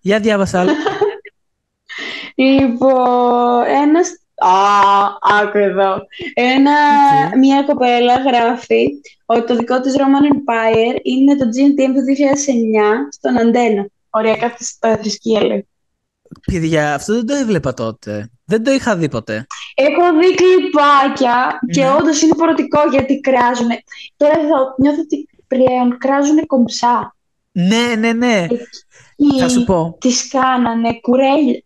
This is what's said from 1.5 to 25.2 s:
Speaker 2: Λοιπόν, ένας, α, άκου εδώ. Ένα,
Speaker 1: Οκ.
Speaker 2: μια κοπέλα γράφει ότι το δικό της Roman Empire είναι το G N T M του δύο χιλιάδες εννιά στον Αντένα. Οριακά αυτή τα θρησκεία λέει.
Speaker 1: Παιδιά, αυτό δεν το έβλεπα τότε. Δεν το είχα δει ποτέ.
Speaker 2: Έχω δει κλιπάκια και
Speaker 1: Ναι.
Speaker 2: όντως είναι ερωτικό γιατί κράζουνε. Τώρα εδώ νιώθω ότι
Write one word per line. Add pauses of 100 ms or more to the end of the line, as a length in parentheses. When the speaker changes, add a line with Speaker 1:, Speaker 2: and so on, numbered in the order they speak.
Speaker 2:
Λοιπόν,
ένας, (260)
α, (920)
άκου
εδώ. (380)
Ένα, (540)
Speaker 1:
Οκ.
Speaker 2:
μια
κοπέλα
γράφει (420)
ότι
το
δικό
της
Roman
Empire
είναι
το
G
N
T
M
του
δύο
χιλιάδες
εννιά
στον
Αντένα. (240)
Οριακά
αυτή (140)
τα
θρησκεία
λέει. (840)
Speaker 1:
Παιδιά,
αυτό
δεν
το
έβλεπα
τότε. (140)
Δεν
το
είχα
δει
ποτέ. (280)
Speaker 2:
Έχω
δει
κλιπάκια (140)
και
Speaker 1:
Ναι.
Speaker 2:
όντως
είναι (100)
ερωτικό (120)
γιατί
κράζουνε. (340)
Τώρα
εδώ
νιώθω
ότι (180)